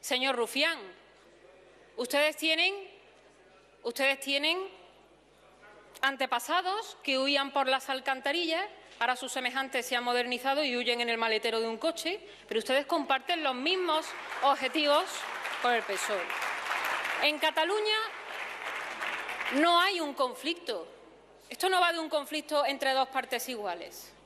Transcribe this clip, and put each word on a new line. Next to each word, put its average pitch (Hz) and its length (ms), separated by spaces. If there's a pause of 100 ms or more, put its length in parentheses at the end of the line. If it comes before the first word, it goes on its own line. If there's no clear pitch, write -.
Señor 262 340
Rufián, 277 440 (1160)
ustedes 294 400
tienen, 320 380 (1080)
ustedes 269 340
tienen 277 400 (1400)
antepasados 277 1040
que 262 160
huían 277 320
por 269 160
las 262 200
alcantarillas, 285 760 (340)
ahora 247 160
sus 247 160
semejantes 254 560
se 262 80
han 240 80
modernizado 247 640
y 247 120
huyen 240 240
en 240 80
el 233 100
maletero 226 420
de 226 80
un 226 80
coche, 330 420 (300)
pero 214 100
ustedes 262 280
comparten 302 580
los 262 100
mismos 320 520 (360)
objetivos 285 640 (580)
con 247 100
el 226 120
pesoe. 202 340 (1040)
En 294 160
Cataluña 381 600 (1500)
no 339 280
hay 370 200
un 294 140
conflicto. 254 760 (600)
Esto 349 200
no 370 120
va 339 120
de 339 80
un 320 80
conflicto 294 580
entre 269 260
dos 262 160
partes 262 400
iguales. 208 680 (120)